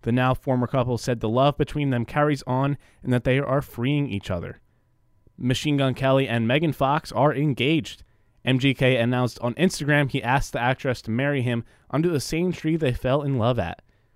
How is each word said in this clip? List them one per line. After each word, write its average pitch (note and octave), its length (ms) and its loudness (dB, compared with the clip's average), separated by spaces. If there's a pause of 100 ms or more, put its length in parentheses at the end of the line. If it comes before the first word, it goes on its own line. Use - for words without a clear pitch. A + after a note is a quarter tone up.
The A2+ 100 -2
now B2+ 220 2
former B2 320 -2
couple B2 320 0
said B2 220 -4
the A2 100 -2
love C3+ 260 2
between D3 320 -2
them B2 160 0
carries D3 420 0
on C3+ 300 0 (260)
and B2+ 120 -4
that B2 100 0
they C3 140 2
are C#3 240 0
freeing C#3+ 440 -2
each G2+ 240 -6
other. - 300 -6 (760)
Machine C3+ 400 0
Gun C3+ 160 2
Kelly C3+ 340 2
and A#2 180 0
Megan D3 280 2
Fox C#3+ 380 0
are C3 220 2
engaged. C#3 680 -2 (420)
M C3 140 2
G C3 160 2
K C3 220 2
announced B2 440 0
on A#2+ 140 -4
Instagram D3 560 0
he C#3 120 -2
asked C3+ 300 0
the B2+ 80 -4
actress B2+ 420 -2
to A2+ 80 -8
marry C3+ 300 -2
him A#2 240 -2 (260)
under D#3+ 200 0
the D3 100 0
same E3+ 320 -2
tree D#3 240 -2
they D3 160 0
fell C3+ 300 0
in C#3 160 -2
love A#2 200 2
at. E2+ 220 -6 (360)